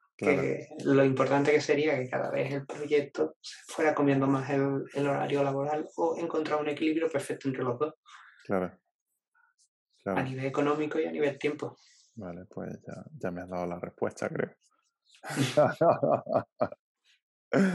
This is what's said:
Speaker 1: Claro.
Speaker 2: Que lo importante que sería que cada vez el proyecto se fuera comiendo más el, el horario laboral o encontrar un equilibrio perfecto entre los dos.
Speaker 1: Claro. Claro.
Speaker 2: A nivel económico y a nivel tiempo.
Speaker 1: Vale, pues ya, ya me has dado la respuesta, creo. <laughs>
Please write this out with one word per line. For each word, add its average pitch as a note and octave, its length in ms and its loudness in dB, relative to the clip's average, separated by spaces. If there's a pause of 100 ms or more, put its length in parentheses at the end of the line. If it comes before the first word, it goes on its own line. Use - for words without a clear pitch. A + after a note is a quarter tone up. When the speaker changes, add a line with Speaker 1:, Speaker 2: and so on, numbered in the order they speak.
(160)
Speaker 1:
Claro. - 260 2
Speaker 2:
Que - 240 -2 (180)
lo C#3 200 6
importante C3+ 480 4
que D3 80 6
sería D3 360 2
que B2+ 120 -2
cada B2+ 220 -2
vez C3+ 220 -2
el C#3 140 -4
proyecto D3 760 -2
se - 320 -16
fuera D3+ 220 2
comiendo C#3 320 4
más C3+ 240 0
el, C#3 320 2 (120)
el C#3+ 120 0
horario C#3 380 0
laboral C#3 520 -2
o E3 220 0
encontrar D#3 420 0
un D3 80 -2
equilibrio D#3 400 0
perfecto C#3 380 -4
entre B2+ 160 -2
los B2 160 -2
dos. - 160 -2 (500)
Speaker 1:
Claro. F#2 320 -2 (1300)
Claro. F#2 160 -2
Speaker 2:
A - 60 0
nivel C3 220 -6
económico D3 520 -2
y D#3+ 60 0
a - 80 -6
nivel D3 260 -2
tiempo. D3 380 -6 (400)
Speaker 1:
Vale, F2+ 300 -12
pues F2+ 380 -12
ya, - 280 -14
ya F#2+ 180 -6
me F2 120 -8
has F2+ 60 -14
dado F2+ 180 -4
la E2+ 120 -6
respuesta, - 500 -6
creo. - 240 -4 (680)
<laughs> - 1600 0 (960)